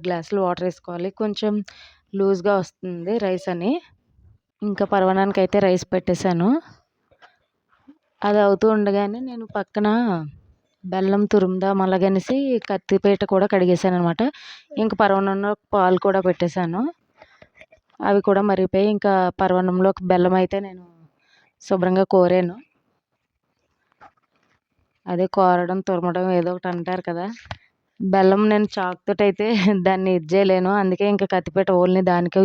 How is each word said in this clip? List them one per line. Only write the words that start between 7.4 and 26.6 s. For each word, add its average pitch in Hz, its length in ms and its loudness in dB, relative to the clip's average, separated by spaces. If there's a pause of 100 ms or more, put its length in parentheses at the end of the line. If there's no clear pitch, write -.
అది 208 240 2
అవుతూ 202 300 2
ఉండగానే 202 440 -2
నేను 240 260 -12 (120)
పక్కన 208 300 -2 (960)
బెల్లం 190 420 0
తురుముదాం 190 560 0
అలాగనేసి 190 540 0 (320)
కత్తిపీట 196 640 0
కూడా 196 160 2
కడిగేశాను 180 500 2
అనమాట. 170 240 0 (540)
ఇంక 214 240 -2
పరమాన్నంలో 196 520 0 (200)
పాలు 185 300 2
కూడా 190 200 2
పెట్టేశాను. 175 580 -2 (1200)
అవి 202 200 2
కూడా 196 220 2
మరిగిపోయి 190 480 0
ఇంకా 208 200 0 (280)
పరమాన్నంలో 185 520 0 (120)
బెల్లం 180 320 2
అయితే 185 260 0
నేను 185 240 -16 (800)
శుభ్రంగా 185 480 0
కోరాను. 180 440 2 (2500)
అదే 180 200 -2 (100)
కోరడం, 180 440 2
తురమడం 180 520 -2
ఏదో 175 200 0
ఒకటి 180 160 -8